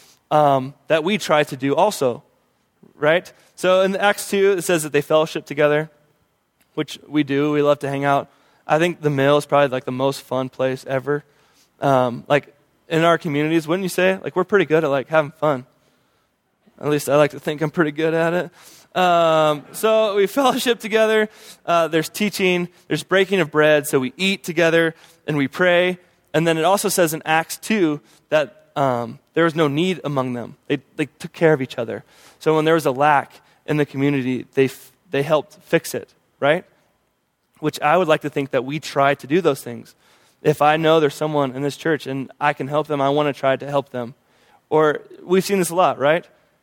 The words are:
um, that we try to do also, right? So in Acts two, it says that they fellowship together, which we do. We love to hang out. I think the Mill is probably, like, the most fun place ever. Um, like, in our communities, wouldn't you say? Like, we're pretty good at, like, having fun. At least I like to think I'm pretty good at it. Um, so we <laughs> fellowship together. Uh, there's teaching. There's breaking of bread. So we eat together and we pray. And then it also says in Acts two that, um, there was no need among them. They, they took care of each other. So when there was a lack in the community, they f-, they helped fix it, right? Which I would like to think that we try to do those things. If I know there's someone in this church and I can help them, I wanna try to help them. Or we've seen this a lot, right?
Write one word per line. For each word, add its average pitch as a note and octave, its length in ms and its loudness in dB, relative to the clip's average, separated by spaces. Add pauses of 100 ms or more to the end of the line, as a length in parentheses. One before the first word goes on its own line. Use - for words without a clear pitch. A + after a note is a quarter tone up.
(320)
um, C#3 420 2 (140)
that D#3 160 0
we G3+ 140 0
try D#3 260 2
to D3 140 -6
do C#3 180 -2
also, D#3 480 0 (720)
right? E3 360 0 (240)
So F#3 260 2
in F#3+ 140 0
Acts G3+ 340 -2
two, G3 220 2
it F3+ 100 -2
says D#3+ 220 0
that C#3+ 100 -6
they C#3+ 80 2
fellowship D#3 440 0
together, D3+ 440 0 (840)
which - 320 -8
we D3 160 -2
do. C#3 280 -2
We D3 120 0
love C#3+ 160 2
to C#3 100 -6
hang C#3 160 -4
out. C#3 240 0 (380)
I D3+ 100 2
think E3+ 240 -2
the D3+ 80 0
Mill C#3+ 280 2
is C#3+ 100 -4
probably, C#3+ 220 2
like, B2+ 160 -6
the C3+ 60 -6
most C3 300 -4
fun C3 280 -6
place C3 360 -4
ever. C3+ 380 -4 (580)
Um, B2+ 460 0
like, C#3+ 260 -2 (340)
in D#3+ 160 0
our E3+ 140 4
communities, D#3 500 -2
wouldn't F#3 160 -2
you F3+ 60 -4
say? F#3 320 0
Like, - 140 -10
we're F#3 80 0
pretty F#3+ 220 2
good D#3 180 2
at, D3 60 -2
like, C3+ 200 -2
having D#3 220 2
fun. C3+ 340 -2 (1120)
At C#3+ 100 -4
least D3 200 -2
I C#3 60 2
like D3 160 4
to C3 80 -14
think D3+ 220 -8
I'm D3+ 100 -2
pretty D3+ 200 0
good D#3 220 -2
at E3 200 0
it. - 640 -8
Um, D#3+ 760 2
so A3 420 0
we G3+ 120 2
<laughs> C4 120 -4
fellowship B3+ 400 0
together. G#3+ 500 0 (360)
Uh, E3 220 2
there's D#3 220 -2
teaching. F3+ 600 -2 (180)
There's D#3 160 -4
breaking F#3+ 360 2
of D3+ 120 0
bread. D3+ 360 2
So C#3+ 120 0
we B2+ 180 -4
eat F#3+ 260 -2
together E3 520 0 (300)
and D#3 100 -4
we C#3 120 -2
pray. F3+ 500 0 (360)
And D#3+ 120 0
then E3 120 2
it D#3 60 -2
also G3 260 0
says E3+ 240 0
in D#3+ 120 -10
Acts D#3+ 320 -2
two E3 440 -2 (280)
that, - 460 -4
um, B2 440 -2 (140)
there E3 100 0
was D#3+ 120 0
no D#3+ 120 2
need D#3+ 360 -2
among C3 300 -4
them. A2+ 220 -12 (120)
They, C#3+ 120 -4 (160)
they D3+ 120 -4
took - 260 -18
care D#3+ 200 2
of C3 80 0
each - 160 -8
other. A2 260 -8 (360)
So D#3 160 0
when D#3 100 0
there E3 100 4
was D#3 100 -2
a C#3+ 60 2
lack C#3 500 0 (240)
in D3+ 120 -2
the D3 80 0
community, C3+ 680 -2
they C3+ 120 4
f-, - 260 -8 (180)
they C#3 140 -2
helped D3 320 -2
fix - 380 -2
it, - 200 -12 (260)
right? D3+ 240 0 (960)
Which D3+ 220 -4
I D3 160 2
would F#3 100 2
like D3+ 140 2
to D3 80 -6
think C#3 220 -4
that B2 120 0
we C#3+ 160 -6
try C#3 360 0
to C3 120 -12
do E3 140 2
those C#3+ 200 0
things. A#2 340 -16 (480)
If D3 180 -14
I D3+ 160 4
know D#3+ 220 4
there's C#3+ 160 0
someone D3 400 -4
in C#3 80 -6
this C#3+ 120 -6
church D#3+ 300 -4
and C3+ 340 -8
I D3 140 0
can C#3 140 -8
help D3 180 -2
them, D3 160 -4
I C#3 80 2
wanna D3 240 0
try C3+ 220 -2
to C3+ 120 -10
help C#3+ 220 -4
them. B2 240 -10 (560)
Or D#3 320 2 (220)
we've F#3 200 2
seen G3 140 -2
this F3+ 140 -2
a E3 40 -6
lot, D3+ 220 2
right? D3+ 300 0 (360)